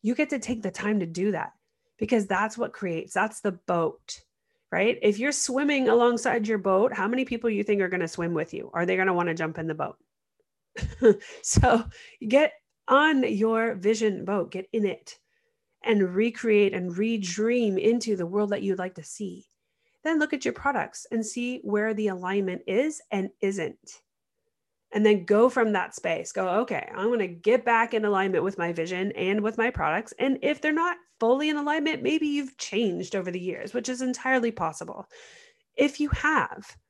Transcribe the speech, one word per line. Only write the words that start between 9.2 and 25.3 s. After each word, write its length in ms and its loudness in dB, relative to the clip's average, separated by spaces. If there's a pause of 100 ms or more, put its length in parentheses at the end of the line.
jump 240 -4
in 80 -4
the 80 -2
boat? 240 -6 (1000)
<laughs> 200 8 (220)
So 420 4 (420)
get 280 4 (340)
on 340 6
your 520 2
vision 500 0
boat, 260 -2
get 220 -8
in 140 2
it, 320 -6 (680)
and 300 2
recreate 600 4
and 160 -4
redream 880 0
into 380 2
the 100 -4
world 240 -2
that 120 -2
you'd 160 -2
like 180 -8
to 80 -16
see. 420 -12 (560)
Then 160 0
look 140 0
at 120 -6
your 100 -2
products 580 -4
and 120 -2
see 380 -6
where 320 0
the 140 -2
alignment 580 -4
is 340 0 (100)
and 200 -4 (100)
isn't. 640 -6 (880)
And 120 0
then 200 6
go 260 6